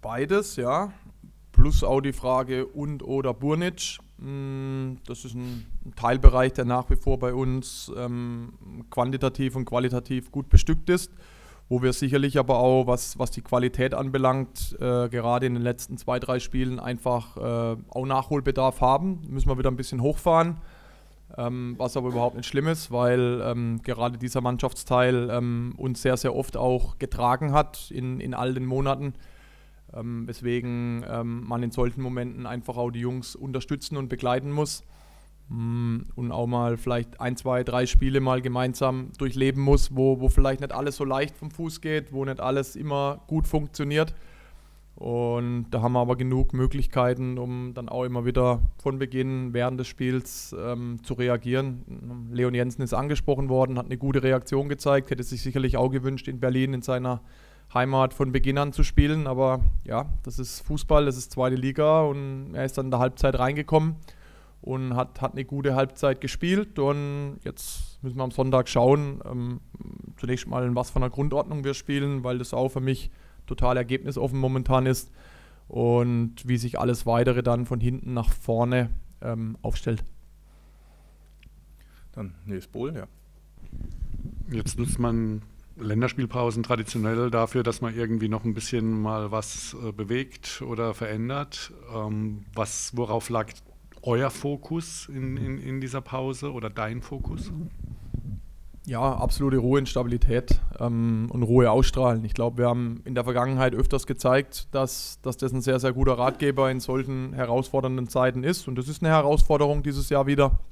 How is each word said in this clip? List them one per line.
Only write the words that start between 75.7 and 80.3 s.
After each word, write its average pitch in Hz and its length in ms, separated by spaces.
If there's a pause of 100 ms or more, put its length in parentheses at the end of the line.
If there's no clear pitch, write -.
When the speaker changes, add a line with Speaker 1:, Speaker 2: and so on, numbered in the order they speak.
Speaker 1:
wie 123 100
sich 120 240
alles 120 260
Weitere 120 380
dann 120 220
von 120 160
hinten 123 320
nach 117 180
vorne, 120 580 (320)
ähm, 113 400
aufstellt. 110 440 (2000)